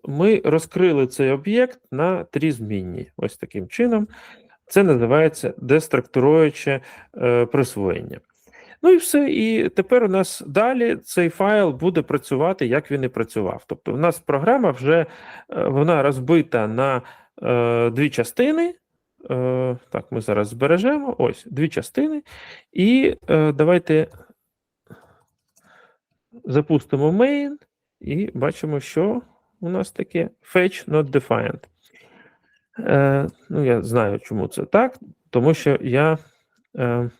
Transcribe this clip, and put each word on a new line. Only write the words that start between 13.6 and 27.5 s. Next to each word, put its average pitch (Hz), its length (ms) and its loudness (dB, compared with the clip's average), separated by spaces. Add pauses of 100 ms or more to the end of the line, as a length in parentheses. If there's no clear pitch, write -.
Тобто - 280 -8
у - 20 -4
нас 160 220 0
програма 180 520 0
вже, 135 300 0
е, 151 60 -2 (580)
вона 147 380 2
розбита 131 640 0
на, 127 340 -2 (400)
е, 120 480 0
дві 135 200 -2
частини, 311 640 -2 (560)
Е, 127 460 -2 (140)
так, - 220 -8
ми 117 80 -4
зараз 104 280 -2
збережемо. 185 680 0
Ось, - 320 -4
дві 151 180 -2
частини. 302 540 -4 (500)
І, 240 440 2 (120)
е, 156 240 2
давайте 156 560 2 (2250)
запустимо 147 640 0
main 277 420 0 (480)